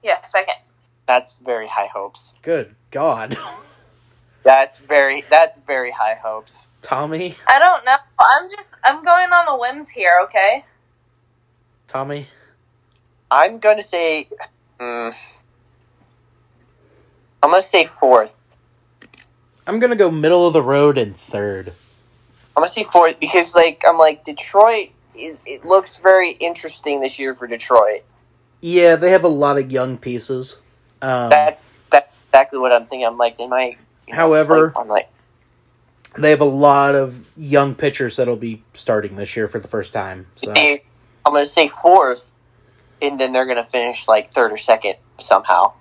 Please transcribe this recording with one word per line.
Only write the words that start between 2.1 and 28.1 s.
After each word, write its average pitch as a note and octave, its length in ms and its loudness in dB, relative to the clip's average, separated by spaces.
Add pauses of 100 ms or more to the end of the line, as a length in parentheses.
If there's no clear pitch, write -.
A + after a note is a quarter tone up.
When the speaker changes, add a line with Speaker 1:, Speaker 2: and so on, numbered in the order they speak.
Speaker 3:
Good D#3 320 -6 (160)
God. A2+ 520 -6
<laughs> - 40 -16 (960)
Speaker 2:
That's C3+ 360 4
very, C#3 500 0
that's D#3+ 260 4
very B2+ 360 -8
high A2+ 280 -6
hopes. - 460 -14 (160)
Speaker 3:
Tommy? D#3+ 540 -8 (120)
Speaker 1:
I C#4 120 6
don't E4+ 240 2
know. B3+ 100 2 (240)
I'm D#4+ 320 2
just, G4+ 320 -20
I'm D4 220 0
going F4+ 280 2
on F4 140 4
the C#4+ 100 -4
whims C4 340 -8
here, F3+ 340 2
okay? G#3+ 400 -2 (1200)
Speaker 3:
Tommy? C#3 400 -10 (1040)
Speaker 2:
I'm F#3 300 2
gonna G#3+ 240 0
say, D#3+ 440 -6 (520)
mm, A#2 340 -10 (2250)
I'm D3 100 2
gonna F#3 120 2
say F3+ 240 0
fourth. B2 460 2 (1300)
Speaker 3:
I'm G3+ 140 -6
gonna A#3+ 160 2
go G3+ 160 2
middle D#3+ 340 2
of E3+ 100 0
the D#3 80 4
road C#3+ 360 2
and G#2 180 -4
third. G2+ 520 -10 (880)
Speaker 2:
I'm D3 60 2
gonna E3+ 60 2
say A3 140 -8
fourth E3+ 380 2
because, E3+ 340 -2
like, E3 320 2
I'm E3+ 100 4
like, D#3 280 2
Detroit, G#3 640 0 (260)
it, D#3 320 -18
it C3 180 -16
looks F#3 340 0
very F#3 340 2
interesting D#3 680 -8
this C3+ 200 -8
year C3+ 160 -6
for B2 100 -16
Detroit. A2+ 540 0 (600)